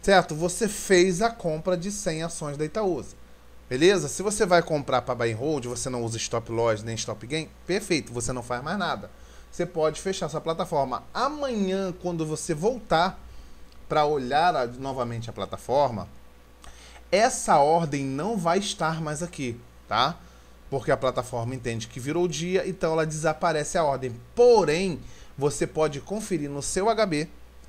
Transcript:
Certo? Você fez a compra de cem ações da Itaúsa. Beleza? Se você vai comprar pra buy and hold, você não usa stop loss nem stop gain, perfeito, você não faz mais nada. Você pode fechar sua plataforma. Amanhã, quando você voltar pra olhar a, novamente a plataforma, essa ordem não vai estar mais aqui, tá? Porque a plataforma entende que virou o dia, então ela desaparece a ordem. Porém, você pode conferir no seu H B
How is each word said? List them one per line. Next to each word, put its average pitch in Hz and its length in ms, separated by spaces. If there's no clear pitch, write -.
Certo? 180 320
Você 175 340
fez 185 540
a 226 80
compra 175 460
de 175 140
cem 160 320
ações 151 360
da 151 60
Itaúsa. 170 520
Beleza? 156 380
Se - 140
você 208 220
vai 175 180
comprar 135 400
pra 127 120
buy 117 180
and 110 40
hold, 135 300
você 120 220
não 123 140
usa 113 160
stop 117 340
loss 113 300
nem 113 120
stop 110 320
gain, 156 220
perfeito, 160 460
você 120 200
não 123 100
faz 123 200
mais 170 160
nada. 160 320
Você 175 120
pode 156 360
fechar 185 280
sua 151 120
plataforma. 160 720
Amanhã, 214 800
quando 170 320
você 156 300
voltar 180 640
pra 151 160
olhar 147 500
a, 127 120
novamente 120 640
a - 20
plataforma, 113 760
essa 208 480
ordem 147 460
não 151 320
vai 170 220
estar 165 420
mais 151 220
aqui, 131 360
tá? 127 300
Porque 139 200
a 135 60
plataforma 123 580
entende 117 340
que - 100
virou 156 260
o 180 40
dia, 175 400
então 165 240
ela 160 140
desaparece 156 720
a 165 60
ordem. 131 300
Porém, 190 680
você 143 300
pode 151 360
conferir 180 480
no 143 120
seu 202 280
H 220 160
B 156 220